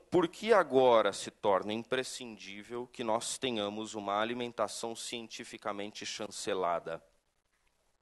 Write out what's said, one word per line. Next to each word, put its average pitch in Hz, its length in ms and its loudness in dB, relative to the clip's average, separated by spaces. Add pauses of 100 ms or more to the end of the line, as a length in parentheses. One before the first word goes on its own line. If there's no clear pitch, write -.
(100)
por 175 160 6
que 214 260 0
agora 127 600 6
se - 180 -8
torna 98 420 2
imprescindível 113 1160 -6
que - 160 -8
nós 113 340 -2
tenhamos 107 560 -2
uma 101 260 0
alimentação 117 760 -4
cientificamente 107 1080 -10
chancelada? 90 960 -4 (1000)